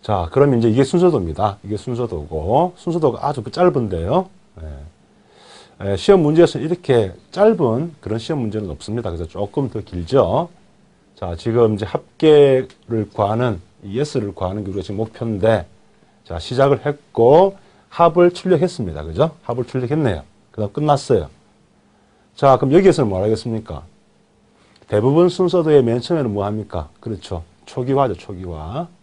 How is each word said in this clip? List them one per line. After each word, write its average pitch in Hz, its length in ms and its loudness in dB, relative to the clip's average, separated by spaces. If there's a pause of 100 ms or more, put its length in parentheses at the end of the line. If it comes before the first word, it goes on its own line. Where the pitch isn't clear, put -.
자, 92 300 -2
그럼 135 260 2
이제 117 100 2
이게 117 160 2
순서도입니다. 104 800 0
이게 104 140 -8
순서도고, 107 960 -4
순서도가 156 520 -2
아주 131 160 -6
짧은데요. 120 840 -2 (340)
예. - 1300 -14
예, 101 40 0
시험 190 280 4
문제에서 160 340 4
이렇게 123 560 0 (160)
짧은 170 720 0
그런 110 160 -6
시험 139 240 -6
문제는 107 300 -6
없습니다. 104 400 -8
그래서 85 160 -8
조금 104 420 -6
더 110 100 -8
길죠. 104 680 -2 (680)
자, 87 200 -8
지금 113 400 2
이제 101 100 -4
합계를 131 1300 2
구하는, 110 480 -2 (220)
이 101 160 -8
S를 123 340 -4
구하는 95 300 -6
게 95 80 -8
우리가 98 100 -6
지금 98 160 -10
목표인데, 110 680 -2 (560)
자, 85 160 -10
시작을 135 440 0
했고 147 760 4 (320)
합을 175 420 4
출력했습니다. 143 720 -4
그죠? 95 400 -2
합을 120 240 -6
출력했네요. 123 560 -2 (260)
그다음 104 240 -8
끝났어요. 143 560 0 (1040)
자, 135 220 4
그럼 135 160 0
여기에서는 170 340 4
뭘 95 140 -2
하겠습니까? 107 640 -4 (1040)
대부분 139 420 2
순서도의 170 540 4
맨 117 180 0
처음에는 139 320 -2
뭐 101 120 -2
합니까? 101 440 -8 (100)
그렇죠. 95 440 -10 (220)
초기화죠, 131 500 -2
초기화. 90 720 -12 (160)